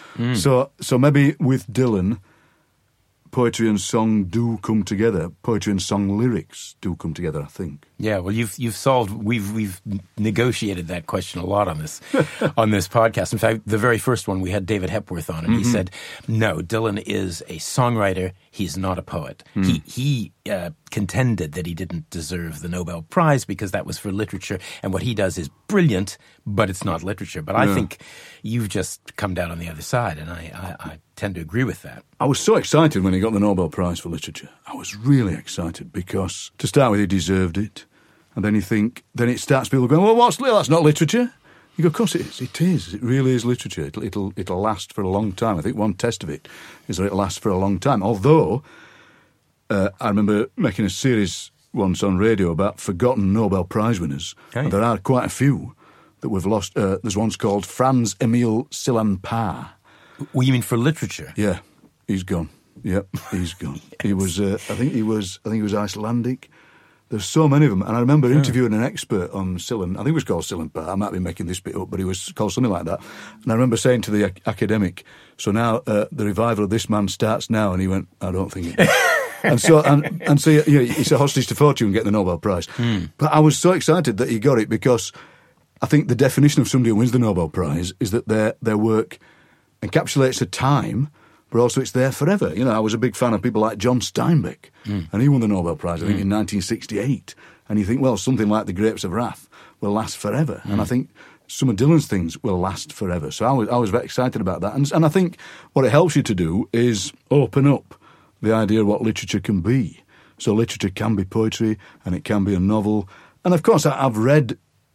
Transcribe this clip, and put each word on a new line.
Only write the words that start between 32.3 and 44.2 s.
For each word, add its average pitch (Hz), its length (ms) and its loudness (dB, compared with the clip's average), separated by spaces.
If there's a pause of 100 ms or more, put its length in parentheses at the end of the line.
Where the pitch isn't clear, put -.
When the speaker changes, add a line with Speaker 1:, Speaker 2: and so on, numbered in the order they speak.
Speaker 2:
so 214 160 4
excited 151 480 4
when 95 100 4
he 92 60 2
got 113 120 0
the 104 80 2
Nobel 95 280 2
Prize 87 320 -2
for - 80 -12
Literature. - 400 -10 (180)
I - 80 -14
was - 220 -12
really 113 380 4
excited - 580 -8
because, 95 640 -6
to - 80 -4
start 131 240 4
with, 101 80 2
he 104 80 2
deserved 90 500 0
it. 104 280 -6 (500)
And 110 80 -4
then 104 120 2
you 104 80 2
think, 107 420 -2 (100)
then 120 140 0
it 120 120 -2
starts 135 280 0
people 131 180 2
going, 147 160 6
"Well, 220 140 6
what's 240 240 4
li-, 262 100 2
that's 180 200 4
not 147 120 4
literature." 165 480 4 (460)
You 160 60 -2
go, 165 60 6
"Of 151 40 0
course 208 220 0
it 170 80 -2
is. - 180 -12
It 127 220 -6
is. 170 320 0
It 104 80 -10
really 131 300 2
is 117 120 0
literature. 120 400 -4
It'll, 71 180 -8
it'll, 98 340 -4